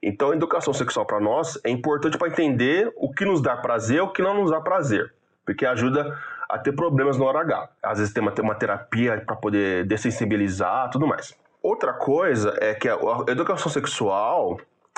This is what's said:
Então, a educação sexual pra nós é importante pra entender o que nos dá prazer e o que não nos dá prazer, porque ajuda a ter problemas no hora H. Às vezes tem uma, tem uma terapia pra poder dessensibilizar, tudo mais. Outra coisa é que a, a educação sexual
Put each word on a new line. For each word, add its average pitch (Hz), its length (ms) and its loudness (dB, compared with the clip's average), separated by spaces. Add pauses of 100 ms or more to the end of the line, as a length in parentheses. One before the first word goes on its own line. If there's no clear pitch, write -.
Então, 135 300 0
a 165 40 2
educação 165 380 0
sexual 117 320 -2
pra 107 140 -2
nós 123 420 0
é 117 80 -2
importante 147 480 0
pra 175 100 0
entender 156 680 2
o 127 160 -4
que - 120 -2
nos 190 160 2
dá 120 160 0
prazer 117 420 0
e - 20 4
o 185 100 0
que 190 100 -6
não 190 140 2
nos 196 160 2
dá 160 100 2
prazer, 156 540 0 (320)
porque 107 180 -2
ajuda 131 540 0 (300)
a 110 100 -2
ter 143 140 0
problemas 143 440 2
no 135 80 2
hora 135 160 2
H. 123 280 -2 (140)
Às 104 160 -2
vezes 104 160 0
tem 117 80 0
uma, 104 100 0
tem 107 120 -2
uma 107 100 0
terapia 110 720 0
pra - 120 -6
poder 101 500 0
dessensibilizar, 104 1040 0
tudo 143 160 0
mais. - 300 -4 (260)
Outra 190 300 0
coisa 135 680 2
é 107 140 2
que 123 140 -2
a, 110 60 2
a 113 360 0
educação 170 400 0
sexual 110 880 0 (380)